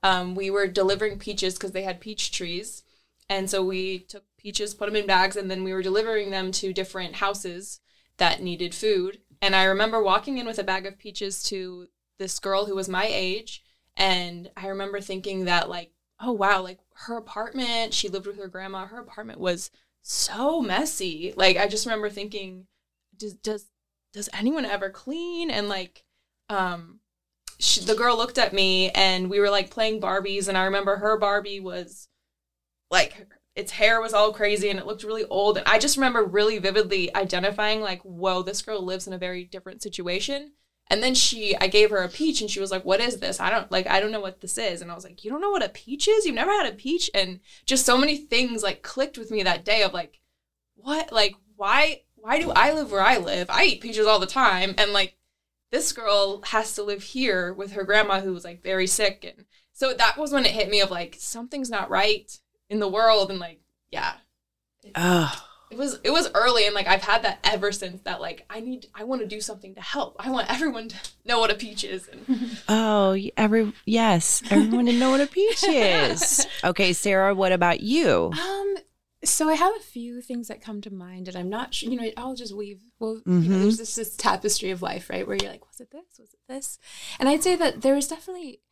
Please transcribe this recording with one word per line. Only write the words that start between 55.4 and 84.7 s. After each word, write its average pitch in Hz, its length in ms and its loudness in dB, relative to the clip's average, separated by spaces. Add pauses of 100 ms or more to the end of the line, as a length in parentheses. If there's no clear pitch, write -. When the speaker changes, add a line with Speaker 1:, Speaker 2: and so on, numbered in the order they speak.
Speaker 1:
this 294 220 -2
girl 202 500 0
has 220 320 -2
to 208 80 -6
live 202 200 -6
here 190 500 -2
with 196 200 -10
her 196 120 -4
grandma 202 360 4
who 190 120 -4
was, 175 120 -8
like, 175 180 -16
very 185 240 0
sick. 196 380 0
And - 220 -20 (260)
so 262 220 -2
that 233 240 4
was 294 140 -4
when 269 120 2
it 214 80 4
hit 202 180 0
me 208 100 4
of, 190 100 2
like, 175 280 -8
something's 247 520 -8
not 196 200 -4
right 196 400 2 (380)
in 208 120 -4
the 202 80 0
world. 208 420 4
And, 190 80 -8
like, 170 220 -14 (300)
yeah. 160 240 -4 (680)
It, 208 120 -20
Speaker 2:
Ugh. 175 440 2 (320)
Speaker 1:
it 220 80 -14
was, 269 240 -4
it - 80 0
was 330 240 2
early, 233 320 6
and, 208 80 0
like, 196 140 0
I've 196 160 6
had 226 180 2
that 208 220 -2
ever 202 260 2
since, 185 320 -10
that, 185 180 -6
like, - 300 -10
I 220 100 -10
need, 247 340 -10
I 214 100 -12
wanna 247 220 -4
do 214 140 -10
something 196 360 -12
to 202 40 -18
help. - 380 -6
I 262 120 -6
want 254 200 -2
everyone 254 380 -2
to 185 80 -14 (280)
know 240 140 2
what 226 120 4
a 208 40 2
peach 208 300 -6
is. 190 240 -10
And 240 540 -4
Speaker 2:
<laughs> - 60 -8
Oh, 214 440 4
y-, 196 240 -2
every-, 214 360 4 (140)
yes, 220 640 4
everyone 233 360 6
to 240 60 4
know 247 180 4
what 269 100 4
a 285 60 4
peach 415 420 2
is. 175 840 4
Speaker 3:
<laughs> - 100 -8
Speaker 2:
Okay, 180 280 2
Sarah, 190 420 2
what 190 180 4
about 175 280 4
you? 196 580 2
Speaker 3:
Um, 392 360 -4 (480)
so 311 280 0
I 320 40 4
have 359 220 4
a - 60 -12
few 240 400 -14
things 240 260 -8
that 214 140 -14
come 208 180 -10
to 208 120 -16
mind, 185 360 -14
and 180 80 -12
I'm 180 140 -6
not - 240 -6
su-, - 160 -4
you 254 100 -2
know, 226 160 -4
I'll 254 180 -8
just 233 220 -12
weave, 202 240 -10 (180)
well, 220 280 -6
you 180 60 2
know, 180 80 6
Speaker 2:
Mm-hmm. 185 220 4
Speaker 3:
there's 220 160 4
this, 226 180 -10
this 220 200 -8
tapestry 190 540 0